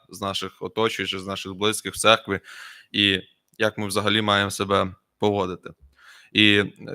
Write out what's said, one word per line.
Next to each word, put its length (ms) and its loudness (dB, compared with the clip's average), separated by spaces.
з 120 -16
наших 400 -6
оточуючих, 580 -4
з 80 -10
наших 260 -8
близьких 400 -4
в 60 -8
церкві, 400 2
і 300 2
як 200 0
ми 100 -4
взагалі 340 2
маємо 300 2
себе 440 0
поводити. 520 -2
І, 320 6